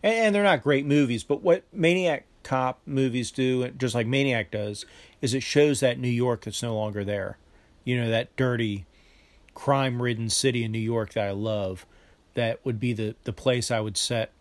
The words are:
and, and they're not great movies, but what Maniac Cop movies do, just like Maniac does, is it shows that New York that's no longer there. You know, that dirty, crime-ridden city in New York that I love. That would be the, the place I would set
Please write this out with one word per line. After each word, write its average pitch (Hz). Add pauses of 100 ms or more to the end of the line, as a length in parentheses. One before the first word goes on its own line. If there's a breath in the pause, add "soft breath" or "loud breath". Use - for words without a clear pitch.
and, 214
and 220
they're 202
not 170
great 143
movies, 139
but -
what -
Maniac 175 (200)
Cop 131
movies 131
do, 127
just 127
like 117
Maniac 127
does, 104 (360 loud breath)
is 123
it 131
shows 147
that 127
New 123
York 120
that's -
no 117
longer 104
there. 98 (460 soft breath)
You 123
know, 117
that 113
dirty, 113 (720 soft breath)
crime-ridden 123
city 120
in 113
New 113
York 113
that 104
I 98
love. 101 (500 soft breath)
That 117
would 117
be 123
the, 110
the 117
place 123
I 117
would 107
set 113 (100)